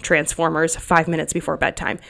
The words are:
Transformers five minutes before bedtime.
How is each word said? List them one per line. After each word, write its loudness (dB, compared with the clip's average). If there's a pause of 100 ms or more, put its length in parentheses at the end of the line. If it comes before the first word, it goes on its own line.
Transformers 0
five 2
minutes -2
before -4
bedtime. -2 (100)